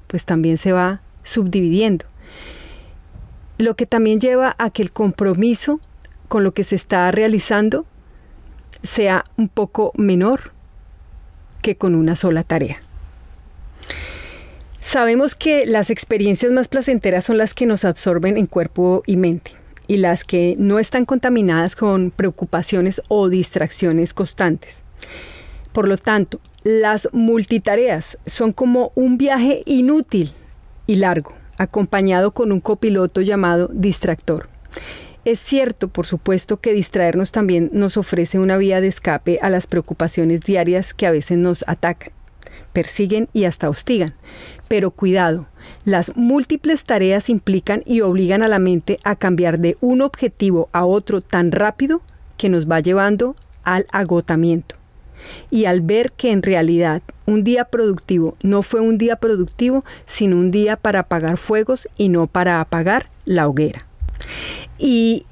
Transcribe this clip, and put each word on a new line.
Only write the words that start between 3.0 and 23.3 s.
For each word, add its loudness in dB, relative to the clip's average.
Lo 0
que -2
también 2
lleva 2
a -2
que -2
el -4
compromiso 0
con 0
lo 2
que -2
se -4
está 0
realizando 0
sea 0
un 2
poco -2
menor 0
que -2
con 0
una 2
sola 0
tarea. -4
Sabemos 0
que 0
las 0
experiencias 0
más 2
placenteras 0
son 2
las 0
que 0
nos 0
absorben 0
en 2
cuerpo 0
y 0
mente, 0
y 0
las 0
que 0
no 2
están 0
contaminadas 0
con 0
preocupaciones -2
o 2
distracciones 0